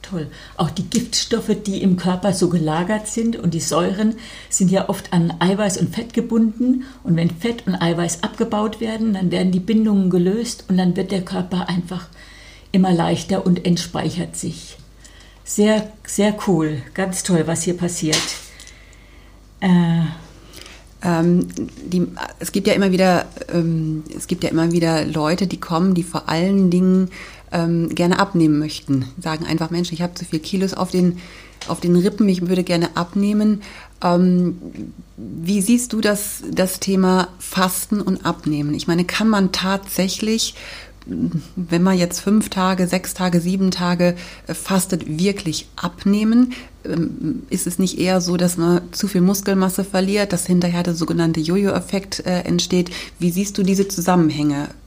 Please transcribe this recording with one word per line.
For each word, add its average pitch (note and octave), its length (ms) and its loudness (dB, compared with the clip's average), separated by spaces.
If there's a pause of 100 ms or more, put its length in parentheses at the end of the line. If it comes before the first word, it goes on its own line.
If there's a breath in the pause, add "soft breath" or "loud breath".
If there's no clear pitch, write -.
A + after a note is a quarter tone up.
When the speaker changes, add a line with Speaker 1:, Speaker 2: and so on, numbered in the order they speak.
Speaker 1:
Toll. E3 300 -8 (260 loud breath)
Auch D#3+ 140 -2
die - 180 -6
Giftstoffe, - 720 -2
die G3 200 -4
im F#3 120 6
Körper F#3 380 0
so F#3 160 2
gelagert F3 580 0
sind A3+ 280 0
und E3+ 180 -2
die E3 60 -2
Säuren, F#3+ 560 0 (340 loud breath)
sind F#3 220 4
ja F#3+ 180 2
oft - 240 -4
an E3+ 240 4
Eiweiß F#3+ 400 2
und - 160 0
Fett A#3 220 -6
gebunden. A3+ 720 2 (180 loud breath)
Und E3+ 140 2
wenn E3 120 2
Fett A#3 380 -4
und F3+ 80 0
Eiweiß E3+ 480 -2
abgebaut G#3+ 580 -2
werden, A3 320 -2
dann F#3 160 0
werden F#3 220 2
die F#3 80 2
Bindungen G#3 500 2
gelöst F#3 600 0
und F#3 80 4
dann F3+ 180 4
wird F#3 160 -4
der F#3+ 100 -2
Körper F#3 480 -4
einfach F3+ 380 -4 (680 loud breath)
immer F#3 160 6
leichter E3+ 540 0
und F3+ 220 2
entspeichert E3+ 680 -2
sich. - 420 -10 (680 loud breath)
Sehr, G#3+ 460 2 (140)
sehr G#3 300 0 (120)
cool. D#3 340 2 (120)
Ganz F#3 300 -4
toll, E3 220 2
was - 180 -2
hier F3 140 0
passiert. E3+ 440 -2 (1400 loud breath)
Äh. E3+ 420 4 (1040 loud breath)
Speaker 2:
Ähm, F3 420 4 (380)
die, F3 220 0 (320)
es - 140 -10
gibt G3 120 0
ja G#3 80 4
immer G3 200 2
wieder, F3+ 320 4 (280)
ähm, D#3+ 500 0 (120)
es - 120 -10
gibt F3 180 -4
ja - 40 0
immer E3 220 2
wieder E3 320 2
Leute, D#3+ 440 0
die F3+ 120 -4
kommen, F3+ 360 2
die E3+ 80 0
vor - 260 -6
allen F#3 400 2
Dingen, F#3 400 4 (420 loud breath)
ähm, E3+ 420 0
gerne F3 260 2
abnehmen E3 380 4
möchten. D3 480 -2 (140)
Sagen D#3+ 260 -6
einfach, D#3+ 240 -2
„Mensch, F3 220 -2
ich E3 100 -6
hab F3 160 -4
zu F#3 60 -8
viel E3 160 -4
Kilos F#3+ 340 -2
auf - 180 -4
den, F3+ 260 2 (500 loud breath)
auf - 140 -6
den F3 160 4
Rippen, G3+ 320 2
ich F3+ 180 0
würde F3+ 160 2
gerne E3+ 320 0
abnehmen.“ G#3 640 0 (400 loud breath)
Ähm, F3+ 560 4 (600)
wie E3 440 -4
siehst A#3+ 300 2
du A3 80 -2
das, G#3 500 -2
das F#3 300 0
Thema F#3 480 4 (100)
Fasten - 640 -2
und F#3 240 -2
Abnehmen? D3+ 480 -2
Ich - 140 -4
meine, F3 160 2
kann G#3+ 260 0
man G3 220 4
tatsächlich, F#3+ 1040 -2 (500 loud breath)
wenn E3+ 800 -2
man F#3+ 140 4
jetzt F3 240 -2
fünf G#3 280 2
Tage, F#3 380 0
sechs F3+ 260 -4
Tage, F3+ 280 0
sieben F#3 300 0
Tage, F3 440 0 (320 loud breath)
äh, - 60 -6
fastet, F3+ 640 -2
wirklich F#3+ 560 -2
abnehmen? A3 800 2 (320 loud breath)
Ähm, - 640 -4
ist - 180 -4
es F3+ 120 -6
nicht F#3 200 0
eher F#3 200 2
so, F3 160 -2
dass F3 220 0
man E3+ 240 4 (100)
zu - 160 -6
viel F#3+ 140 2
Muskelmasse F#3+ 640 2
verliert, G3 480 0
dass F3 140 -2
hinterher F3 360 2
der F3 120 0
sogenannte E3 440 0
Jojo-Effekt, F#3 840 -2
äh, F3+ 160 0
entsteht? F3 480 0 (300 loud breath)
Wie F3 120 2
siehst G3+ 260 -2
du G3+ 60 2
diese G3 240 2
Zusammenhänge? D3+ 800 2 (200)